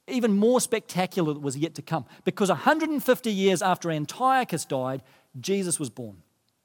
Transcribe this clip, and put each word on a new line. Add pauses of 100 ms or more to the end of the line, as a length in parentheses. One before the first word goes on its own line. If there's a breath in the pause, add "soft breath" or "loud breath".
even
more
spectacular
that
was
yet
to
come. (200 loud breath)
Because
a
hundred
and
fifty
years
after
Antiochus
died, (360 soft breath)
Jesus
was
born. (420)